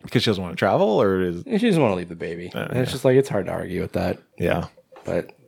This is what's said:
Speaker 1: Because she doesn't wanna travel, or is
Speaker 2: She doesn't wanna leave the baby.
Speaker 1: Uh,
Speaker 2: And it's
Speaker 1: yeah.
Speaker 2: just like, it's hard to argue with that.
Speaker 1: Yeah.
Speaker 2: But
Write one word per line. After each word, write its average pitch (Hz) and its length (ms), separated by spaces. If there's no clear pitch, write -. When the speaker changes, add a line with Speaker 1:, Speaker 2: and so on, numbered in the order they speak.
Speaker 1:
Because - 220
she 117 60
doesn't 95 120
wanna 87 140
travel, 160 440
or 95 220
is 87 220
Speaker 2:
She 214 140
doesn't 165 120
wanna 107 140
leave 87 140
the 87 80
baby. 85 360
Speaker 1:
Uh, 107 120
Speaker 2:
And - 140
it's 127 100
Speaker 1:
yeah. - 40
Speaker 2:
just 131 120
like, 131 120
it's 135 120
hard 95 180
to 87 60
argue 90 280
with 82 120
that. 90 260
Speaker 1:
Yeah. 85 300
Speaker 2:
But 87 260